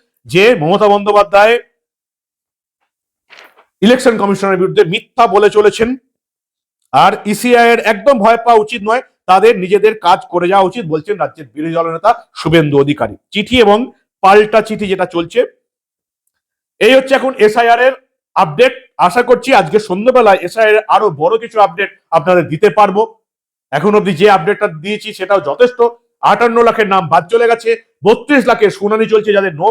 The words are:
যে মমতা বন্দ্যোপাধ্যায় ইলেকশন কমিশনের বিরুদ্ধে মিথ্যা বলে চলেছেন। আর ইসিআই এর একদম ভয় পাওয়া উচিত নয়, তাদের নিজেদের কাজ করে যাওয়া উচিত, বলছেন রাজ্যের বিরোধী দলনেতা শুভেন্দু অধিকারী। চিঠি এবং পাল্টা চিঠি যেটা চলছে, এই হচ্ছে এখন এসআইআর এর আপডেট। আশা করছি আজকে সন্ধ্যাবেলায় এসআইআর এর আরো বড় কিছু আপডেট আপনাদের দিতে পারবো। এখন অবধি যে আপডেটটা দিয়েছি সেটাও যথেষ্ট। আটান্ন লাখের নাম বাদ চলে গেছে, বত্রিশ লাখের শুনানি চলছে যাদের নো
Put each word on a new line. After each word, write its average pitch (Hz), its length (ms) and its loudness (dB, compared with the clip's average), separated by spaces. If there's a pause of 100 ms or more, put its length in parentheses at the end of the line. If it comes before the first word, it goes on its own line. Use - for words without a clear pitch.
(260)
যে 147 180 0 (120)
মমতা 190 320 0
বন্দ্যোপাধ্যায় 202 680 2 (2250)
ইলেকশন 247 360 2
কমিশনের 196 440 -4
বিরুদ্ধে 190 240 -2
মিথ্যা 214 420 -4
বলে 202 220 2
চলেছেন। 208 400 0 (1040)
আর 165 180 4 (140)
ইসিআই 233 440 2
এর 233 160 2
একদম 214 340 0
ভয় 226 220 2
পাওয়া 233 220 2
উচিত 220 200 -8
নয়, 226 200 -2 (220)
তাদের 190 320 4
নিজেদের 190 420 0
কাজ 180 200 0 (100)
করে 175 180 -2
যাওয়া 190 220 2
উচিত, 240 160 -10
বলছেন 160 320 -6
রাজ্যের 151 340 -8
বিরোধী 156 240 -8
দলনেতা 165 360 -2 (240)
শুভেন্দু 156 420 0
অধিকারী। 139 380 -2 (160)
চিঠি 214 300 -6
এবং 208 160 4 (460)
পাল্টা 214 380 4
চিঠি 214 260 -8
যেটা 185 200 -4
চলছে, 170 320 -6 (1400)
এই 220 140 4
হচ্ছে 269 200 0
এখন 254 220 -4
এসআইআর 233 440 2
এর 262 120 2 (420)
আপডেট। 196 380 0 (240)
আশা 180 260 0
করছি 247 300 0
আজকে 185 260 0
সন্ধ্যাবেলায় 208 640 0
এসআইআর 214 340 0
এর 214 100 -2
আরো 202 260 0
বড় 180 240 -2
কিছু 226 220 -6
আপডেট 190 320 0 (200)
আপনাদের 165 380 0
দিতে 160 200 0
পারবো। 202 320 0 (680)
এখন 151 240 0
অবধি 196 200 0
যে 180 140 2
আপডেটটা 196 380 0 (100)
দিয়েছি 208 360 -10
সেটাও 190 340 -2
যথেষ্ট। 247 320 0 (440)
আটান্ন 226 400 0
লাখের 220 240 0
নাম 190 220 0
বাদ 170 180 2
চলে 233 240 0
গেছে, 226 180 -2 (340)
বত্রিশ 247 420 0
লাখের 214 260 0
শুনানি 214 360 -4
চলছে 214 260 0
যাদের 196 220 -2
নো 165 160 -4